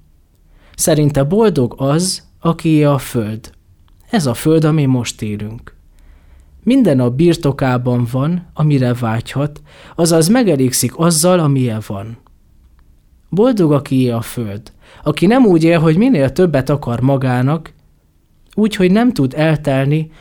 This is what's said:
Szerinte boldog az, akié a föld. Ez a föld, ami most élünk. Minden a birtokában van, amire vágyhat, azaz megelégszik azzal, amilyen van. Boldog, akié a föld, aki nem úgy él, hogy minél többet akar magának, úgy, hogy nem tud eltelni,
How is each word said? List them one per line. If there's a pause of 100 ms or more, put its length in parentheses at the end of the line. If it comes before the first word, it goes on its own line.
(760)
Szerinte
boldog
az, (180)
akié
a
föld. (580)
Ez
a
föld,
ami
most
élünk. (840)
Minden
a
birtokában
van,
amire
vágyhat, (320)
azaz
megelégszik
azzal,
amilyen
van. (1120)
Boldog,
akié
a
föld, (300)
aki
nem
úgy
él,
hogy
minél
többet
akar
magának, (840)
úgy,
hogy
nem
tud
eltelni, (100)